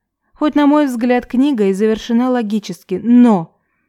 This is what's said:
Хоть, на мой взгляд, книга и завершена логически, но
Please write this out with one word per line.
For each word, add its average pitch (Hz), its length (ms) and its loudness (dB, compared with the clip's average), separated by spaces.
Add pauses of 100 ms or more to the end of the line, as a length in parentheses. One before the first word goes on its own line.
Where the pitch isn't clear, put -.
(340)
Хоть, 302 200 -2
на 294 140 2
мой 294 180 4
взгляд, 247 400 -2
книга 254 400 0
и 190 80 2
завершена 220 560 -2
логически, 208 760 -6
но 233 540 2 (320)